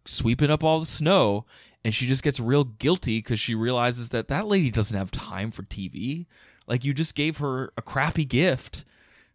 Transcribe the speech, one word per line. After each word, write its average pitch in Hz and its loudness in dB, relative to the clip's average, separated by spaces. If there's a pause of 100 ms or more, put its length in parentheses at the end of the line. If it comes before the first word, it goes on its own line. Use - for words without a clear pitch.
sweeping 127 2
up 151 2
all 160 4
the 160 -6
snow, 147 2 (400)
and 113 2
she 127 -2
just 131 0
gets 143 0
real 135 4
guilty 123 0
'cause 110 -2
she 113 -2
realizes 120 0
that 113 -2
that 180 -2
lady 190 4
doesn't 107 0
have 95 -4
time 98 -6
for - -12
T 98 -8
V. 135 -6 (400)
Like, 123 0
you 143 0
just 156 -2
gave 147 0
her 131 -4
a 113 -8
crappy 151 0
gift 131 0 (520)